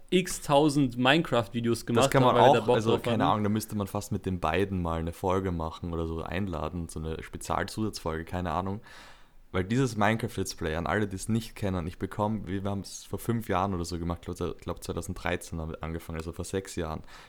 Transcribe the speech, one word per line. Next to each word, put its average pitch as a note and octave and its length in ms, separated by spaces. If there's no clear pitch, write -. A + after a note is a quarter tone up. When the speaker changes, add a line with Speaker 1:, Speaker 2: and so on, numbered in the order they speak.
Speaker 1:
x - 320
tausend C#3+ 560
Minecraft-Videos A#2+ 880
gemacht, B2 220
Speaker 2:
Das C3+ 40
kann C3+ 120
man A#2+ 140
Speaker 1:
weil A#2 80
er C#3 100
da A#2 60
Speaker 2:
auch, G#2+ 60
Speaker 1:
Bock B2 100
Speaker 2:
also A2+ 160
Speaker 1:
drauf A#2 100
Speaker 2:
keine A2 220
Speaker 1:
hatte. E2+ 80
Speaker 2:
Ahnung, G#2+ 120
da G2+ 60
müsste G#2+ 260
man G2+ 100
fast - 260
mit G2 120
den F#2 160
beiden F#2 400
mal E2 180
eine E2 140
Folge F#2+ 400
machen E2 400
oder E2 140
so E2 160
einladen, E2+ 680
so - 120
eine D#2+ 220
Spezialzusatzfolge, E2 1040
keine F2+ 280
Ahnung. F#2+ 280
Weil F#2 120
dieses A#2 340
Minecraft G#2+ 380
Let's F#2+ 180
Play, D#2+ 220
an F2 100
alle, G#2 200
die F#2+ 100
es - 120
nicht A2 280
kennen, F#2 300
ich F2+ 120
bekomme, G#2 480
wir F#2+ 160
haben G2 180
es - 240
vor G2+ 140
fünf A#2 320
Jahren F#2+ 240
oder E2+ 100
so E2+ 140
gemacht, E2+ 240
glaub, E2+ 360
glaub - 240
zweitausenddreizehn F2 800
haben D#2+ 120
wir - 100
angefangen, E2 340
also E2 160
vor F2+ 140
sechs - 300
Jahren. D#2+ 260